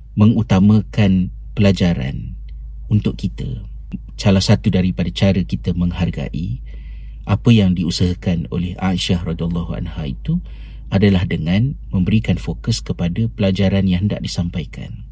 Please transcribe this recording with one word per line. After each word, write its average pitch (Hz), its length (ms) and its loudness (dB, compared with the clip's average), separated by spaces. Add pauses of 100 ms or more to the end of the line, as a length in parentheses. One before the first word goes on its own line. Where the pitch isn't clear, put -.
(180)
mengutamakan 101 1120 4 (240)
pelajaran 90 800 2 (560)
untuk - 240 2
kita. 131 480 -6 (560)
Salah 98 240 4
satu - 240 4
daripada 90 400 2
cara 95 320 2
kita - 320 -2
menghargai 85 880 -2 (640)
apa - 240 0
yang 104 240 6
diusahakan 87 800 0
oleh 90 240 -4
Aisyah 90 480 0
radhiyallahu 85 480 -2
anha 85 320 -6
itu 160 400 -2 (480)
adalah 101 340 4
dengan 90 480 0 (160)
memberikan 95 480 2
fokus - 400 -4
kepada 90 540 -2
pelajaran 98 560 2
yang 92 180 2
hendak 101 160 -2
disampaikan. - 880 -6